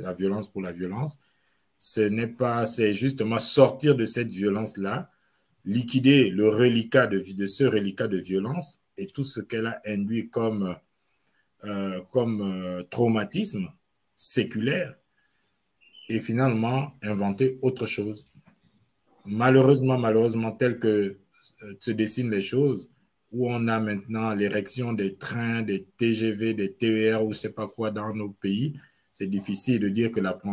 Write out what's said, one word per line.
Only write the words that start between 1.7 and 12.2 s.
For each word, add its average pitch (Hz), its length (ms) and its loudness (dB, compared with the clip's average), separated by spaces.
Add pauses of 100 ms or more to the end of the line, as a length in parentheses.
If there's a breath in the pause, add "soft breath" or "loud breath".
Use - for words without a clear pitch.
Ce - 220 2
n'est 107 260 0
pas, 117 380 -2
c'est 110 300 4
justement 113 440 0
sortir - 560 6
de 117 120 0
cette 117 240 0
violence-là, 101 800 -4 (560)
liquider 123 640 4
le 101 180 4
reliquat 113 580 4
de 101 120 0
vi-, 95 160 -8
de 98 120 -4
ce - 180 2
reliquat 107 440 0
de 101 80 -2
violence 98 640 -4 (160)
et 98 100 -10
tout - 160 -8
ce 123 180 -2
qu'elle 113 260 -4
a 110 200 -8
induit 107 440 -4
comme, 104 440 -2 (920)
euh, 98 360 -6 (100)
comme, 117 300 0